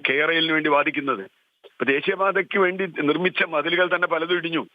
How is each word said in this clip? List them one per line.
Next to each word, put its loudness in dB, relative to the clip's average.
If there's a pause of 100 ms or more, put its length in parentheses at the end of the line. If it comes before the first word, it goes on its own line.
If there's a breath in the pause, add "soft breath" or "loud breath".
കേരളിന് 2
വേണ്ടി 0
വാദിക്കുന്നത്. 0 (440)
ഇപ്പൊ -6
ദേശീയപാതയ്ക്ക് 0
വേണ്ടി 0 (160)
നിർമ്മിച്ച 0
മതിലുകൾ 0
തന്നെ 0
പലതും 0
ഇടിഞ്ഞു. -2